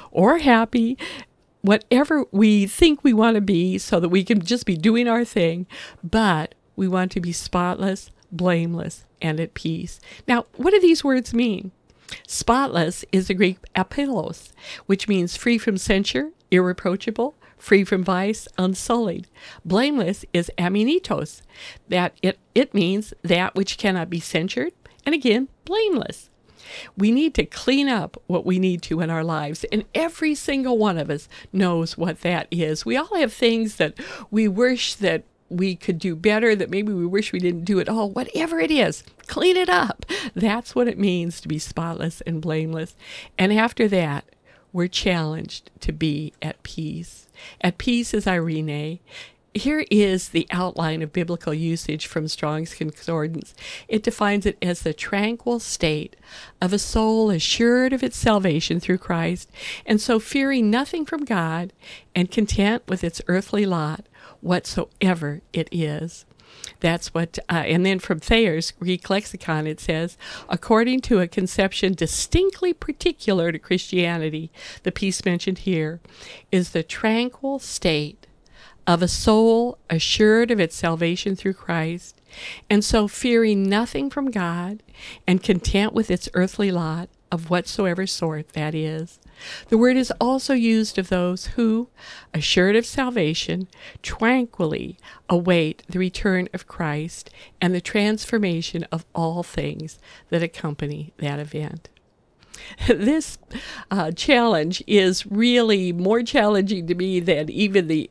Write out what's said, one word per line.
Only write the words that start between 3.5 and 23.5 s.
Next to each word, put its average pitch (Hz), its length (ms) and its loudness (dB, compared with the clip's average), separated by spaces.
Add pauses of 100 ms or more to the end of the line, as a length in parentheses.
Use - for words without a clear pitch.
so 185 220 0
that 175 80 2
we 185 160 4
can 214 160 4
just 220 260 -2
be 185 100 0
doing 226 320 4
our 233 160 2
thing, 175 420 0 (360)
but 175 520 2 (220)
we 190 120 0
want 185 240 0
to 190 80 -2
be 175 120 -4
spotless, 180 800 -2 (200)
blameless, 170 720 -2 (180)
and 156 180 -2
at - 140 -6
peace. 165 460 -6 (260)
Now, 240 200 0 (100)
what 339 160 2
do 415 80 6
these 339 240 6
words 262 280 2
mean? 226 380 0 (560)
Spotless 226 840 0
is 190 160 2
the 202 60 0
Greek 185 240 2 (160)
apelos, 202 760 -4 (340)
which 196 220 0
means 185 280 0
free 240 220 0
from 208 200 0
censure, 233 540 0 (180)
irreproachable, 190 840 0 (300)
free 196 200 6
from 185 200 0
vice, 196 420 -2 (120)
unsullied. 185 680 -2 (380)
Blameless 208 680 0
is 170 260 0
aminitos, 202 840 0 (480)
that 180 340 0
it, 185 160 0 (160)
it 269 200 2
means 196 480 -2
that 175 320 0